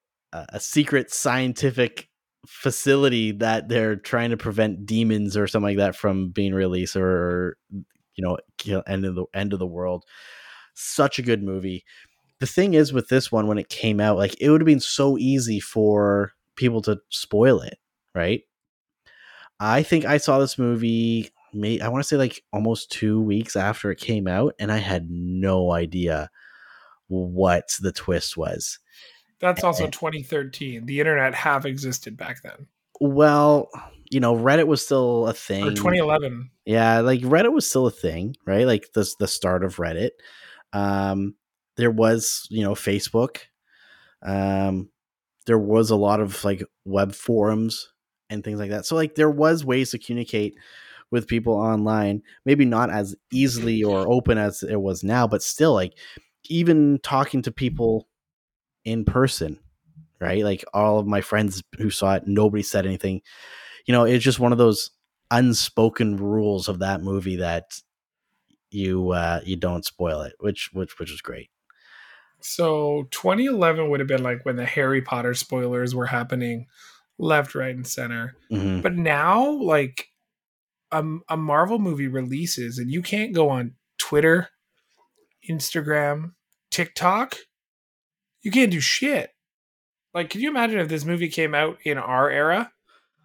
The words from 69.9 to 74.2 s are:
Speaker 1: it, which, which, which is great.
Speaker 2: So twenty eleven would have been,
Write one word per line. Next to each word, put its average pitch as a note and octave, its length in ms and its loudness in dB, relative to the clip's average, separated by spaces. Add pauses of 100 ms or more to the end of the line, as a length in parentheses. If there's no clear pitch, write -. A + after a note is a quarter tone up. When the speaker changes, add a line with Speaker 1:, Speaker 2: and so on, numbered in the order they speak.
Speaker 1:
it, D2 180 -12
which, G2+ 340 -6
which, F#2 260 -8
which D#2 120 -12
is D2+ 100 -16
great. - 280 -14 (920)
Speaker 2:
So D3 680 -2
twenty G3 340 0
eleven E3 460 2
would C#3+ 80 2
have C#3 100 -2
been, C3 140 2